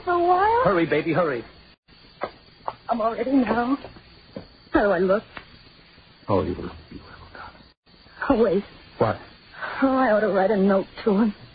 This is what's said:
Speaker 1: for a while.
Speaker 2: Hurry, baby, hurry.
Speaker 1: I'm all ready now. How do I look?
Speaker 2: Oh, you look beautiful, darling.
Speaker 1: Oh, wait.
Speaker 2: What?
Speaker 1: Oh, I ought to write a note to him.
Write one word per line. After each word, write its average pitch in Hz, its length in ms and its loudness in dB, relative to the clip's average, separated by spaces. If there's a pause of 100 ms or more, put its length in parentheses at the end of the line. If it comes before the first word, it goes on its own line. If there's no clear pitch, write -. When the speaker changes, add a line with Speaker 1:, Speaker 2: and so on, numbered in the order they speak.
Speaker 1:
for 359 80 -2
a 349 60 2
while. 381 460 2
Speaker 2:
Hurry, 403 220 2
baby, 151 280 -2
hurry. 143 300 -2 (1500)
Speaker 1:
I'm 233 100 -2
all 226 140 -2
ready 233 180 -4
now. 240 460 0 (920)
How 294 100 4
do 208 80 2
I 175 80 2
look? 196 240 2 (1080)
Speaker 2:
Oh, 98 140 0
you 87 120 -4
look 82 180 -10 (180)
beautiful, - 420 -20
darling. - 300 -20 (680)
Speaker 1:
Oh, 226 160 2
wait. 196 200 2 (340)
Speaker 2:
What? 110 180 0 (680)
Speaker 1:
Oh, 269 140 2
I 254 160 2
ought 208 80 2
to 208 80 2
write 190 220 2
a 214 80 2
note 190 280 2 (180)
to 202 120 2
him. 214 180 2 (200)